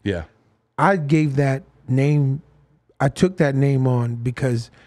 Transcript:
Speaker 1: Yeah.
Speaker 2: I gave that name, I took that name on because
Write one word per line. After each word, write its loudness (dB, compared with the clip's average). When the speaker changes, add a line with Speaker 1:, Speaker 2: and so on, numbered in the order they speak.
Speaker 1:
Yeah. -4
Speaker 2:
I 4
gave 0
that 0
name, 0
I 0
took 0
that 2
name 2
on 0
because -4